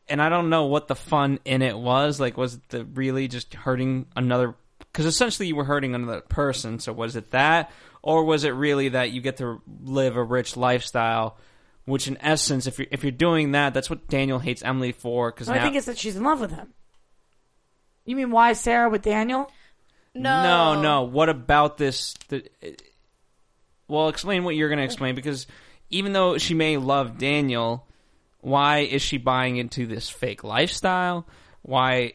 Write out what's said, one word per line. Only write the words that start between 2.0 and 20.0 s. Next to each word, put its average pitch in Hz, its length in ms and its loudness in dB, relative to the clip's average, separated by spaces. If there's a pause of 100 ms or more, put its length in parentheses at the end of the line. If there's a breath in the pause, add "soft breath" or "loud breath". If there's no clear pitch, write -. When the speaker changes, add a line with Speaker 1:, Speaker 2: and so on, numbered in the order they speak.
Speaker 1:
Like, 123 160 0
was 123 180 -4
it - 140 -20
the 117 160 -8
really 135 440 -4
just 127 260 -10
hurting 131 520 -2 (100)
another, 123 380 2 (380)
'cause 156 140 0
essentially 202 420 0
you 156 80 -2
were 143 80 -2
hurting 139 300 0
another 120 260 -6
person, 127 580 -4
so 110 140 -8
was 117 240 -6
it - 140 -10
that? 156 400 2 (320 loud breath)
Or 160 220 4
was 156 200 2
it 143 60 2
really 139 400 0
that 123 220 0
you 123 80 -6
get 131 180 -4
to 117 240 -8 (220)
live 131 320 0
a 123 60 0
rich 120 340 -2
lifestyle, 117 840 0 (460 soft breath)
which 135 240 -2
in 135 120 -8
essence, 143 460 0
if 127 120 -6
you're, 135 120 -8
if 139 140 -6
you're 139 80 -2
doing 156 400 2
that, 143 220 2
that's 135 140 -2
what - 200 -8
Daniel 135 320 0
hates 127 220 -6
Emily 127 300 -2
for, 120 400 -2
'cause 120 160 -10
Speaker 2:
No, 247 60 0
I 262 40 2
Speaker 1:
now - 60 2
Speaker 2:
think 285 120 0
it's 269 100 -2
that 240 120 -8
she's 208 180 -6
in 214 80 -4
love 294 160 2
with 208 100 -4
him. - 240 -14 (1300)
You 254 120 -6
mean 254 160 -2
why 233 220 8
Sarah 233 360 2
with 208 120 0
Daniel? 226 480 0 (640 soft breath)